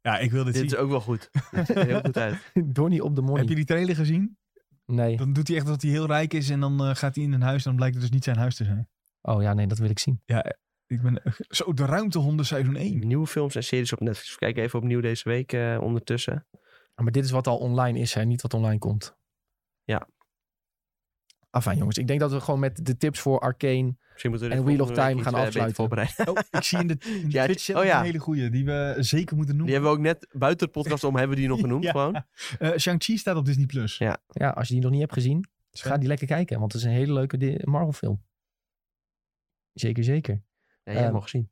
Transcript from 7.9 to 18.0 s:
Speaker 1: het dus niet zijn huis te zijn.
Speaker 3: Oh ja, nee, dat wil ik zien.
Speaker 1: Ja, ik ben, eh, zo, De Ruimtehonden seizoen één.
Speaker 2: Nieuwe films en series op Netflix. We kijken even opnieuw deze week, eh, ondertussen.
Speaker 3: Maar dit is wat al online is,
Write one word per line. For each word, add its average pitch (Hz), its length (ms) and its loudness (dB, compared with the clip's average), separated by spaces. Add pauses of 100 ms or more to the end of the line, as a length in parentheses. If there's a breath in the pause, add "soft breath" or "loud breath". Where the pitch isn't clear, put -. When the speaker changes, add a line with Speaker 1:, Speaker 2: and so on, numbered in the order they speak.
Speaker 1:
het 123 80 -2
dus 123 100 0
niet 131 100 2
zijn 120 140 0
huis 123 180 0
te 113 80 -4
zijn. 101 260 -2 (320)
Speaker 3:
Oh 104 200 0
ja, 104 120 2
nee, 104 140 2
dat 107 100 0
wil 110 120 0
ik 104 100 0
zien. 131 260 -2
Speaker 1:
Ja, 113 200 0 (420)
ik 123 140 -2
ben, 123 220 0
eh, 113 100 -2 (140)
zo, 170 260 -2
De 135 120 0
Ruimtehonden 151 600 0
seizoen 135 300 0
één. 151 320 -2
Speaker 2:
Nieuwe 147 200 2
films 143 280 -2
en 120 80 -4
series 123 300 -2
op - 60 -6
Netflix. 113 320 -4
We - 80 -18
kijken 117 240 -2
even 120 160 -2
opnieuw 120 220 0
deze 117 280 -2
week, 123 240 -2
eh, 117 280 0
ondertussen. 120 680 -4 (480 soft breath)
Speaker 3:
Maar 117 160 0
dit 135 140 2
is 127 60 -2
wat 127 160 0
al 117 100 2
online 123 420 0
is, 120 140 -2